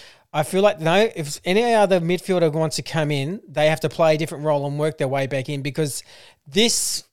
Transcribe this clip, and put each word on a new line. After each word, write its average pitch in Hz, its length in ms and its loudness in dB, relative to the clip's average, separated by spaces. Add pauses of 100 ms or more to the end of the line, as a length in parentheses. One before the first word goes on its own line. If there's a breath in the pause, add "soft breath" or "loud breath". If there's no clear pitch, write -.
(340 soft breath)
I 151 100 0
feel 185 180 -2
like, 202 180 4
no, 180 360 2
if 147 300 -8
any 226 280 2
other 196 280 4
midfielder 170 500 0
wants 160 260 -2
to 147 40 -6
come 147 300 -2
in, 147 360 -4
they 151 200 2
have 156 140 0
to 156 80 -2
play 160 260 4
a - 20 0
different 151 260 -6
role 147 240 0
and 143 100 -6
work 151 200 -2
their 139 100 -2
way 135 200 -2
back 135 220 -6
in, 143 120 -6
because 143 420 -4 (440 soft breath)
this 214 640 0